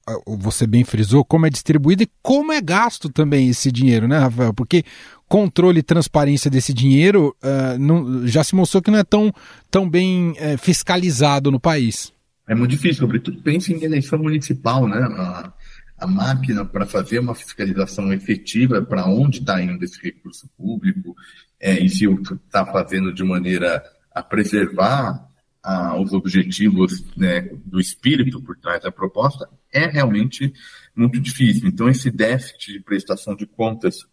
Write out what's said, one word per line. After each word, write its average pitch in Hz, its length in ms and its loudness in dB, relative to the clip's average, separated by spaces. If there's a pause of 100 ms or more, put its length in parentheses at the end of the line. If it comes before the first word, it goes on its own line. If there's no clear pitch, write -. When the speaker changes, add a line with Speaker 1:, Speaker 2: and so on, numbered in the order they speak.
Speaker 1:
ah, 113 60 -8 (120)
você 107 400 -2
bem 120 180 4
frisou, 113 420 2
como 160 200 2
é 160 40 2
distribuído 156 540 2
e - 80 -2 (100)
como 294 320 0
é 294 80 0
gasto 185 480 0
também 143 400 2
esse 127 220 0
dinheiro, 120 360 4
né, 147 120 4
Rafael? 120 340 2
Porque 156 320 0 (420)
controle 180 520 4
e 139 40 0
transparência 147 680 2
desse 131 240 0
dinheiro, 143 680 4
ah, 131 360 -2
não, 131 480 2
já 127 200 2
se - 100 -2
mostrou 190 260 2
que 208 100 2
não 214 80 4
é 196 40 2
tão, 208 300 2 (360)
tão 190 200 0
bem, 180 480 0
eh, 151 180 -2
fiscalizado 143 960 0
no 131 80 2
país. 139 540 0 (340)
Speaker 2:
É 110 80 0
muito 123 160 2
difícil, 147 300 0
sobretudo - 400 -2
pensa 175 320 -2
em 160 100 -4
eleição 156 360 -2
municipal, 135 680 0
né? 104 140 -2
A, 90 520 -6 (460)
a 180 60 -8
máquina 131 580 -2
pra 98 220 -6
fazer 104 320 -4
uma 120 160 -2
fiscalização 98 800 -4
efetiva 107 720 -2
pra 92 240 -4
onde 127 360 0
tá 95 160 -2
indo 90 240 -4
esse - 160 -12
recurso - 560 -16
público, 190 600 -6 (440)
é, 95 200 0
e 185 100 2
se 107 180 2
o 95 140 2 (300)
tá 98 160 0
fazendo 95 440 -2
de 92 120 -6
maneira 90 600 -2 (300)
a 101 80 -6
preservar, 104 1040 -2 (360)
a, 90 360 -4
os 98 140 -2
objetivos, 92 920 0 (140)
né, 90 320 -2 (160)
do 92 140 -4
espírito 131 600 -2
por - 180 -14
trás 85 260 -8
da 90 80 -8
proposta, 107 580 -4 (240)
é 151 140 0
realmente 135 680 -2 (420)
muito 120 240 0
difícil. 117 480 0
Então, 113 220 0
esse 127 220 0
déficit 110 600 -4
de 101 60 -16
prestação 98 560 -6
de 104 120 -12
contas - 640 -4